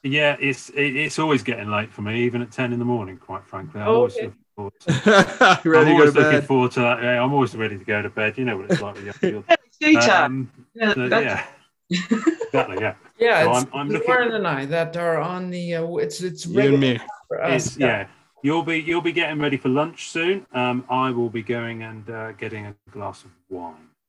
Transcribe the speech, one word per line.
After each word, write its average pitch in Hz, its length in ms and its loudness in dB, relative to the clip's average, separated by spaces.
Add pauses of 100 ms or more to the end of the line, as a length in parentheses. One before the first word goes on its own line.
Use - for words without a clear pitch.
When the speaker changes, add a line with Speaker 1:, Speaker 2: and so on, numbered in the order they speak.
Speaker 1:
Yeah, 143 380 2
it's, 139 300 -4
it, 143 260 -2
it's 151 240 -4
always 151 240 2
getting 107 260 -6
late 104 240 -2
for - 80 -12
me, 110 220 -2
even 120 180 -2
at 120 100 -10
ten 123 220 -4
in 120 60 -4
the 120 60 -2
morning, 104 320 -4
quite - 280 -14
frankly. 95 340 -14
I'm 107 80 -4
Speaker 2:
Oh, 113 100 4
Speaker 1:
always - 200 2
Speaker 2:
okay. - 80 -6
Speaker 1:
looking - 140 -16 (160)
forward 101 260 -12
to, 190 800 4
Speaker 3:
<laughs> - 20 -
You 165 80 2
ready 156 140 8
Speaker 1:
I'm - 0 -
Speaker 3:
to 151 80 6
go 147 60 6
Speaker 1:
always 147 140 10
Speaker 3:
to 151 60 6
Speaker 1:
looking 151 200 6
Speaker 3:
bed? 143 80 -6
Speaker 1:
forward 127 240 2
to - 100 -4
that. 120 220 0
Yeah, 123 200 2
I'm 135 100 0
always 135 220 2
ready 107 220 -4
to 95 80 -14
go 107 160 -2
to 101 80 -6
bed. 107 280 -4
You 131 80 -4
know 110 120 -2
what 98 140 -4
it's 147 100 0
like 101 140 -10
with 101 100 -16
young 101 100 -12
people. 165 300 -4
Speaker 4:
<laughs> - 40 -18
Yeah, 330 60 6 (100)
it's - 120 -20
tea 302 180 4
time. 180 360 4
Speaker 1:
Um, 131 340 -8 (100)
Speaker 4:
Yeah, 220 180 0
Speaker 1:
so, 127 160 -2
Speaker 4:
that's 143 160 0 (640)
Speaker 1:
yeah. 180 100 -2
Speaker 4:
<laughs> 220 180 -4 (300)
Speaker 1:
Exactly, - 340 -2
yeah. 107 140 -4 (220)
Speaker 2:
Yeah, 220 260 4
Speaker 1:
So 139 80 4
Speaker 2:
it's 123 80 4 (140)
Speaker 1:
I'm, 139 60 -6
I'm 143 100 -6
looking 214 200 -2
Speaker 2:
Lauren 247 240 2
and 202 140 -2
I 139 180 -2
that 165 320 -2
are 165 240 0
on 180 280 -6
the, 175 260 -6
uh, 165 200 -4
it's, 151 260 -4
it's 180 240 -8
Speaker 3:
You 170 60 -8
and 120 60 0 (140)
Speaker 2:
regular 143 60 6 (180)
Speaker 3:
me. 107 40 -6 (300)
Speaker 2:
for - 120 -6
us, 165 260 0
Speaker 1:
It's, 123 100 -10
Speaker 2:
yeah. - 100 2
Speaker 1:
yeah. 101 200 -2 (340)
You'll 156 220 0
be, 160 180 -2
you'll 170 200 -2
be 165 120 -2
getting 151 260 -2
ready 143 160 0
for 131 140 -2
lunch 151 400 -2
soon. 180 440 -2
Um, 123 360 -2
I 131 220 0
will 120 180 -2
be 110 140 -8
going 117 400 -6
and, 110 260 -16
uh, 110 240 -10
getting 107 320 -12
a 101 100 -16 (160)
glass 98 320 -12
of 98 80 -20 (180)
wine. 82 380 -14 (220)